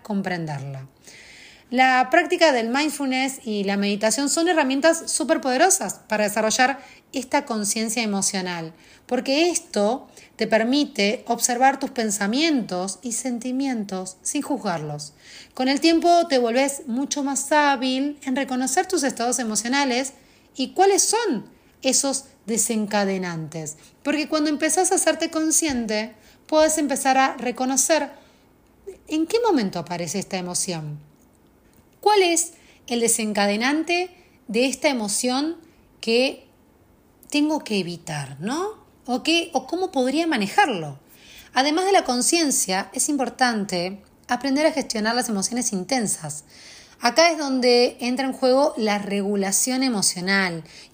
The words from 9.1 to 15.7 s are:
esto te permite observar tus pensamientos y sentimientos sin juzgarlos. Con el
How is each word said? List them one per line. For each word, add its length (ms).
esto 580
te 100
permite 800
observar 500
tus 120
pensamientos 1120
y 120
sentimientos 1080
sin 220
juzgarlos. 680
Con 120
el 140